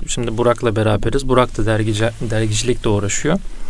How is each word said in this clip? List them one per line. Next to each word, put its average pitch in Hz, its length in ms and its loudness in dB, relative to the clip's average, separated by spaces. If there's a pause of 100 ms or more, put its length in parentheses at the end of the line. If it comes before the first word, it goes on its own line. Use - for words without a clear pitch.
şimdi 117 320 -4
Burak'la 117 380 2
beraberiz. 110 520 0
Burak 123 300 2
da 107 80 2
dergici-, 110 640 0
dergicilikle 110 580 0
uğraşıyor. 101 500 0 (320)